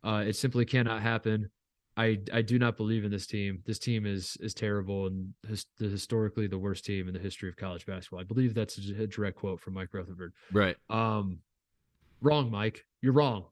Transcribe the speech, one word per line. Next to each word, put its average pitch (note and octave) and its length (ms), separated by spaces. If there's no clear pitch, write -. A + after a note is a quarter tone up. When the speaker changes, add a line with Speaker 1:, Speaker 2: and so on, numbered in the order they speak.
Speaker 1:
Uh, G#2+ 220
it A2 100
simply B2 280
cannot A2+ 380
happen. A2 480
I, A2+ 240
I A#2 100
do A2+ 160
not A#2+ 180
believe A2 280
in G#2 60
this G2+ 160
team. G2 400
This A2 140
team A2 260
is, G2 340
is G#2 140
terrible G2 540
and F#2+ 260
his-, G#2+ 180
the, A2 100
historically G#2+ 580
the F#2+ 100
worst F#2+ 280
team G2 240
in F2+ 60
the F#2 60
history F#2+ 280
of F2 80
college F2+ 280
basketball. F#2 360
I F#2 40
believe A2+ 300
that's G#2+ 240
a, G2+ 240
a A2 60
direct G2 280
quote F#2+ 240
from F#2+ 140
Mike F#2+ 180
Rutherford. F2+ 400
Speaker 2:
Right. G2 240
Speaker 1:
Um, G#2+ 520
wrong, C#3+ 300
Mike. G#2+ 340
You're C3 100
wrong. B2+ 400